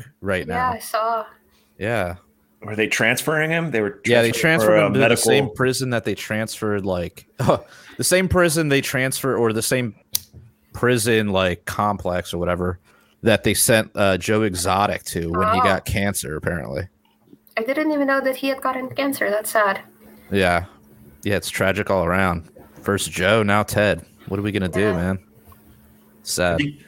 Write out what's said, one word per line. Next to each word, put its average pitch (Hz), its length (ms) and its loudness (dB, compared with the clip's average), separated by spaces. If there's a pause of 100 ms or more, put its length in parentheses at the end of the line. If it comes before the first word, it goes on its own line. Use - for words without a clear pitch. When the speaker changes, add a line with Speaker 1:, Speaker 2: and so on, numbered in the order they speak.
(200)
Speaker 1:
right 92 260 -2
Speaker 2:
Yeah, 87 80 -4
Speaker 1:
now. 254 180 0
Speaker 2:
I 226 60 -8
saw. 220 460 -4 (540)
Speaker 1:
Yeah. 98 380 -2 (460)
Speaker 3:
Were 110 140 -10
they 104 100 2
transferring 147 640 0
him? 165 220 -2
They 113 80 0
were 101 260 -2
Speaker 1:
Yeah, 120 160 4
they 117 80 2
Speaker 3:
transferring - 20 0
Speaker 1:
transferred 160 340 2
Speaker 3:
for, 107 100 6
uh, 104 100 6
Speaker 1:
him 101 80 0
to - 60 2
Speaker 3:
medical 117 160 4
Speaker 1:
the - 60 0 (140)
same 135 180 2
prison 131 360 -2
that 117 140 -2
they 104 100 -2
transferred, 107 720 -4
like, 90 460 -4
<laughs> - 60 -20
the - 680 -2
same 185 240 2
prison 170 400 2
they 139 120 4
transfer, 131 560 -2
or 113 160 2
the 110 100 -2
same 123 340 -2 (760)
prison, 113 600 0
like, 92 320 0
complex 95 680 -4
or 87 60 -4
whatever 87 400 -2 (460)
that 107 180 2
they 107 120 2
sent, 110 420 2
uh, 98 220 2
Joe 110 240 0
Exotic 95 600 0
to 82 280 -6
when 90 200 0
he - 80 2
Speaker 2:
Oh. - 40 2
Speaker 1:
got 95 200 2
cancer, 101 520 -4
apparently. 76 500 -6 (720)
Speaker 2:
I 226 40 -2
didn't 302 280 -2
even 285 160 0
know 269 140 0
that 262 160 -2
he 277 120 -4
had 269 120 -4
gotten 262 300 -6
cancer. 269 400 -2
That's 214 200 -4
sad. 202 300 2 (500)
Speaker 1:
Yeah. 90 360 2 (580)
Yeah, 101 120 0
it's 85 120 -4
tragic 98 420 0
all 95 140 2
around. 87 400 2 (380)
First 98 280 0
Joe, 104 320 4
now 104 200 2
Ted. 101 420 0 (240)
What 98 100 -4
are 101 40 -4
we 104 100 -2
gonna 95 160 0
do, 85 120 -2
Speaker 2:
Yeah. 104 120 2
Speaker 1:
man? 92 260 -2 (1040)
Sad. 87 300 0
Speaker 3:
Have 82 80 0
you, 147 140 -4 (140)